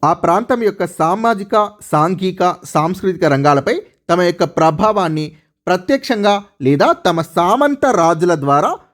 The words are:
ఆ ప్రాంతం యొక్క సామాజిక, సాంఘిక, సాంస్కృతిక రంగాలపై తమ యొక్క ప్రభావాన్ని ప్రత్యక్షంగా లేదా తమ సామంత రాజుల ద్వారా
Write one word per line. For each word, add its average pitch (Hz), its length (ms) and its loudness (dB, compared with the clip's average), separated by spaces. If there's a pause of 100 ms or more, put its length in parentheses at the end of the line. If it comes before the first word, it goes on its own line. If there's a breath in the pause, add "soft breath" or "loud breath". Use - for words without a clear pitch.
ఆ 151 100 2
ప్రాంతం 214 500 0
యొక్క 196 240 -2
సామాజిక, 202 680 -2 (360)
సాంఘిక, 180 500 0 (260)
సాంస్కృతిక 180 580 -2
రంగాలపై 143 500 2 (360 soft breath)
తమ 175 100 2
యొక్క 175 240 0 (120)
ప్రభావాన్ని 160 720 0 (400 soft breath)
ప్రత్యక్షంగా 208 680 0 (300)
లేదా 143 260 2 (180)
తమ 165 160 0
సామంత 254 640 0 (160)
రాజుల 170 340 2
ద్వారా 143 360 0 (240)